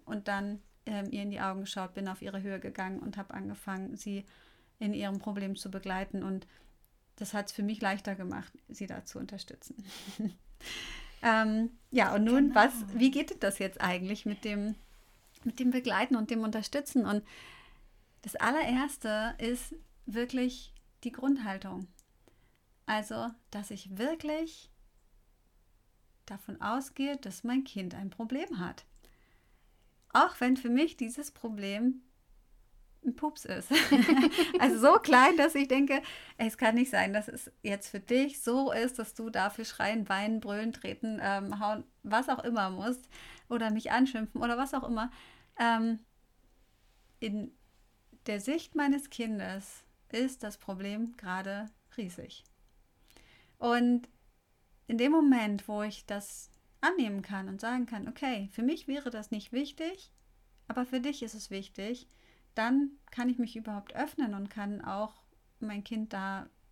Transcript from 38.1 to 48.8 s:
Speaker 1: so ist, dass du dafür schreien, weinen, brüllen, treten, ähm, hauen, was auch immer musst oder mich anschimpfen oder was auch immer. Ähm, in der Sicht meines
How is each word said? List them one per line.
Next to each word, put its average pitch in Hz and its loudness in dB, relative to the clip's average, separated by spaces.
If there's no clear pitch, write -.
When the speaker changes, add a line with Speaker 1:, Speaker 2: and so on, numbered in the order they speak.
Speaker 1:
so 262 2
ist, 240 0
dass 220 -8
du 226 -8
dafür 208 -2
schreien, 214 -2
weinen, 208 0
brüllen, 214 -4
treten, 208 -6
ähm, 196 -2
hauen, 214 -2
was 226 2
auch 262 -2
immer 208 0
musst 220 -4
oder 226 0
mich 214 -2
anschimpfen 240 2
oder 240 0
was 269 0
auch 254 -2
immer. 233 -2
Ähm, 226 2
in 208 -6
der 208 -2
Sicht 294 -4
meines 285 2